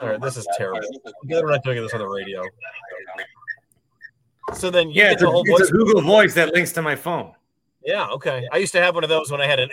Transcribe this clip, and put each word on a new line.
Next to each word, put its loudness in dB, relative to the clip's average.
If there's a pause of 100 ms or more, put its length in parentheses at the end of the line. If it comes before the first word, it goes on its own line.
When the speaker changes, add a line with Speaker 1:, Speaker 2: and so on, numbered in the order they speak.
Speaker 1:
All -6
right, -4
this -6
is -12 (100)
terrible. -4 (260)
I'm -18
glad 0
we're -2
not 0
doing -4
this -8
on -6
the -8
radio. -8 (2000)
So -4
then 2
you -8
Speaker 2:
Yeah, 6
Speaker 1:
get 6
Speaker 2:
it's 0
Speaker 1:
the 8
Speaker 2:
a, 4
Speaker 1:
whole 4
Speaker 2:
it's 6
a 6
Speaker 1:
voice- 2
Speaker 2:
Google 4
Voice 6
that 2
links 0
to -4
my -2
phone. -6 (500)
Speaker 1:
Yeah, -4
okay. -6
I 0
used 0
to 4
have 4
one -2
of 0
those 0
when -4
I 0
had 2
an 0